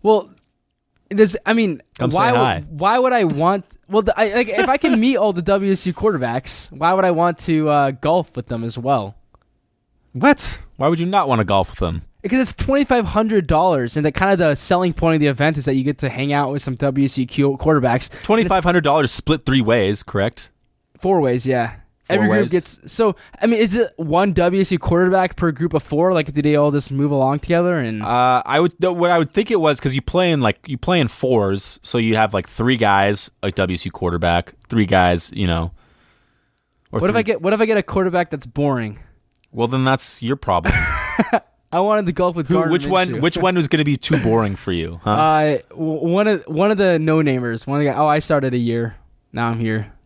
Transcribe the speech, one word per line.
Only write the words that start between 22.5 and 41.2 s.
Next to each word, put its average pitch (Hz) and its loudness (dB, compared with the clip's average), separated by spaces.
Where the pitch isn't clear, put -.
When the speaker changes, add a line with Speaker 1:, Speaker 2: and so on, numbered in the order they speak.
Speaker 1:
gets, - -4
so, 220 0
I 208 0
mean, 226 2
is 214 2
it 233 0
one 170 0
W 180 2
S 190 0
U 170 0
quarterback 185 2
per 170 0
group 151 -4
of 147 0
four? 170 0
Like, 160 0
do 143 0
they 147 2
all 147 4
just 143 -2
move 143 0
along 139 0
together? 175 0
And 110 -4
Speaker 2:
Uh, 123 2
I 143 2
would, 170 0
no, 180 0
what 175 0
I 175 4
would 160 0
think 208 -2
it 226 2
was, 151 0
'cause 131 -4
you 135 -2
play 180 0
in, 151 0
like, 107 0
you 135 -6
play 175 0
in 123 0
fours, 101 -2
so - -6
you 113 2
have, 110 2
like, 95 -2
three 123 0
guys, 101 2
like, 98 -4
W 92 -2
S 85 -8
U 92 -6
quarterback, 85 -2
three 113 2
guys, 90 2
you 101 -2
know, 82 -2
or 113 -4
Speaker 1:
What 180 0
if 220 -2
I 233 4
Speaker 2:
three 214 -2
Speaker 1:
get, 160 -6
what 190 0
if 214 -2
I 226 4
get 214 0
a 190 0
quarterback 175 -2
that's 143 -8
boring? 120 -2
Speaker 2:
Well, 117 -2
then 131 0
that's - -2
your 123 -2
problem. 92 0
Speaker 1:
<laughs> - -4